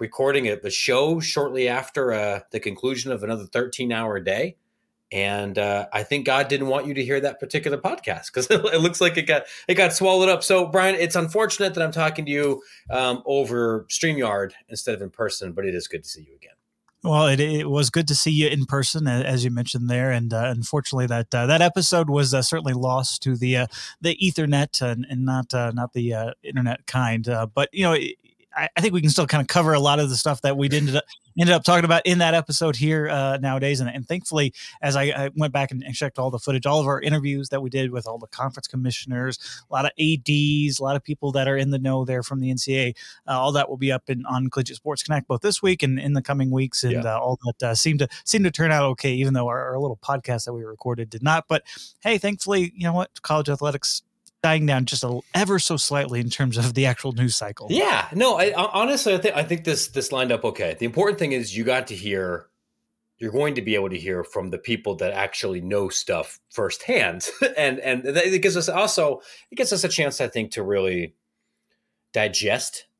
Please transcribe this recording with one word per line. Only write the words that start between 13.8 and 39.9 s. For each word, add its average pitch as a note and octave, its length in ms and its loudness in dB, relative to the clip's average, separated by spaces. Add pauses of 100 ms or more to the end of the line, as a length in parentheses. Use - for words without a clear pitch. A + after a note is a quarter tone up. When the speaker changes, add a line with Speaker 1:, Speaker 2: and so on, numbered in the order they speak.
Speaker 1:
StreamYard A2+ 640 -2 (180)
instead A2 280 -6
of F#2+ 40 -14
in G2 100 -8
person, G2 420 -6
but F#2+ 120 -4
it F#2 120 -2
is F2 100 -6
good D#2+ 160 -10
to - 80 -14
see D#2+ 120 -16
you - 120 -20
again. - 200 -20 (500)
Speaker 2:
Well, D#3 240 4
it, C3+ 100 4
it D3+ 320 0
was C#3+ 200 2
good E3 180 0
to D3 80 2
see - 160 2
you D3+ 160 4
in C#3 180 0
person, C#3+ 400 -2
a-, B2 160 2
as C3 220 0
you B2 80 0
mentioned A#2+ 360 -2
there. B2 220 0
And, A#2 240 0
uh, A2+ 120 0
unfortunately, B2+ 600 -2
that, A#2 260 -2
uh, A#2+ 140 2
that D#3+ 160 6
episode E3+ 480 4
was, C#3 240 4
uh, C3 80 2
certainly D3+ 320 -2
lost B2+ 480 -2
to C3 140 0
the, B2+ 220 2
uh, B2 80 2 (340)
the E3 200 0
Ethernet D3+ 640 2
and, B2 260 -2
and C3 160 -2
not, C3 300 -2
uh, A#2+ 160 0
not A#2+ 220 -4
the, A#2+ 220 -2
uh, A2+ 180 -4 (100)
internet B2+ 460 -2
kind. A#2 400 0
Uh, A2+ 180 0
but, C#3 260 -2
you F#3+ 120 0
know, E3+ 80 4
it, - 240 0 (400)
I, D3+ 200 -2
I E3+ 40 2
think F#3+ 140 2
we F3+ 60 2
can D3+ 100 6
still D3+ 160 2
kinda D3 200 2
cover D#3+ 260 4
a D3 80 4
lot C#3+ 180 4
of D3 100 2
the C3 60 -2
stuff C3+ 280 -2
that C#3 140 2
we C#3 140 2
ended D3 240 2
up, D3 80 2 (340)
ended F3 160 6
up E3+ 120 6
talking F3 200 8
about E3 220 4
in F3+ 120 4
that E3 160 6
episode D#3 420 2
here, D3+ 320 2
uh, C3+ 300 0
nowadays. C3+ 420 0
And, B2 100 0
and B2 160 -8
thankfully, D#3 480 0 (260)
as C#3+ 140 0
I, C#3 120 4
I C#3 280 -2
went D3+ 180 0
back C#3 200 0
and, C3 100 -6
and B2+ 100 -10
checked C3+ 280 -4
all B2+ 100 0
the B2 80 -4
footage, C3 260 -2
all C#3+ 140 4
of D3 80 2
our C#3 140 0
interviews C#3+ 480 0
that C#3 140 -4
we C3 60 -6
did C3 220 -2
with B2 160 -6
all A2+ 100 -8
the A#2 120 -16
conference C3 400 -8
commissioners, B2+ 720 -4 (280)
a - 60 -6
lot C3+ 120 2
of C#3+ 120 0